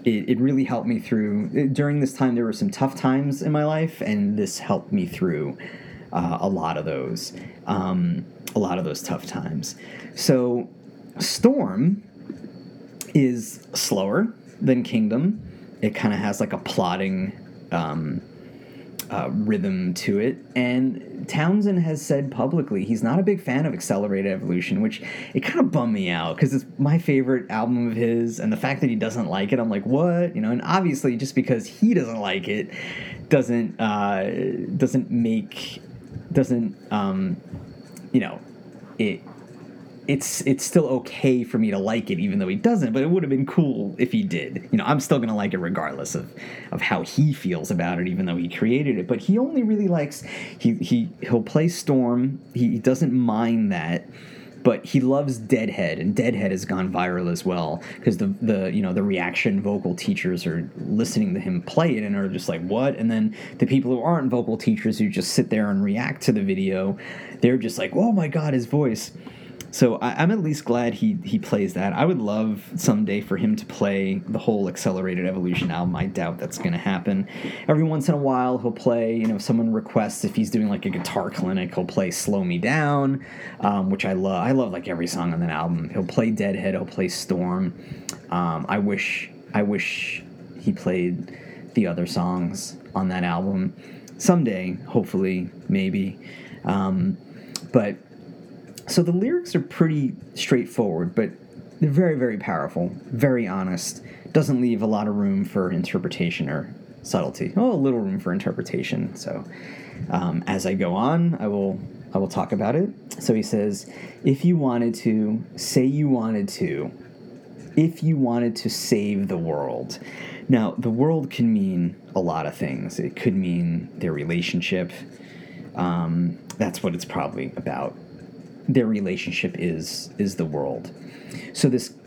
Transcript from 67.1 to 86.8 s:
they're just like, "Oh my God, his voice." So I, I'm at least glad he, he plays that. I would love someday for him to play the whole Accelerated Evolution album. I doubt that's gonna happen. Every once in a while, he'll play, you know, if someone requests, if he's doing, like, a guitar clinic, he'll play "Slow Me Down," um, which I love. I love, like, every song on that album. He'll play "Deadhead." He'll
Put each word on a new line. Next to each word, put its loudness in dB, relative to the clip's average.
they're 6
just -4
like, -4
"Oh 4
my 4
God, 0
his 0
voice." 0
So 6
I, 0
I'm 6
at 2
least -2
glad 2
he, 2
he 0
plays 0
that. 0
I 2
would 4
love -2
someday 2
for -2
him 4
to -4
play 0
the -2
whole 0
Accelerated -2
Evolution 0
album. 0
I 0
doubt -4
that's -6
gonna -2
happen. 0
Every 4
once 0
in 6
a 0
while, 2
he'll -2
play, 4
you 2
know, 2
if -4
someone 2
requests, 0
if -4
he's 2
doing, 2
like, -2
a -2
guitar -2
clinic, -2
he'll 0
play -2
"Slow 0
Me 0
Down," 2
um, 2
which 0
I 0
love. 0
I 4
love, 2
like, -6
every -2
song 0
on 0
that 0
album. -2
He'll -2
play 4
"Deadhead." 0
He'll -2